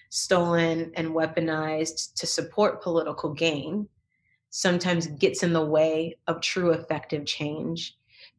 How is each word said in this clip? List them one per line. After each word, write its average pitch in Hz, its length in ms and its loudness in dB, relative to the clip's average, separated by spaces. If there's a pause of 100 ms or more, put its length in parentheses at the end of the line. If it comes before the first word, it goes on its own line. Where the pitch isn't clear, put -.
stolen, 165 840 2
and 165 140 -2
weaponized 160 1040 -2
to 165 120 -6
support - 540 0
political 160 520 -2
gain 165 540 -2 (600)
sometimes 175 580 0
gets 151 360 0
in 170 80 4
the 160 140 2
way 156 520 2 (100)
of 165 120 -2
true 175 320 2
effective 156 540 -4
change, 156 720 -6 (420)